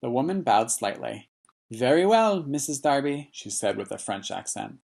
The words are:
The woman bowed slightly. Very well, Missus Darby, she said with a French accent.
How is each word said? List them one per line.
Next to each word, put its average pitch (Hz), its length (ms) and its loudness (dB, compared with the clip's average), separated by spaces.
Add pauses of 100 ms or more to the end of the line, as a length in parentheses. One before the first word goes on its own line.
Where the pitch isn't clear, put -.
The 127 100 -4
woman 160 320 0
bowed 113 280 4
slightly. 104 580 -6 (420)
Very 127 340 4
well, 208 380 4
Missus 143 380 -4
Darby, 143 520 0
she - 180 -14
said 101 260 -2
with 101 160 -6
a 98 60 -8
French 98 320 -8
accent. 101 560 -8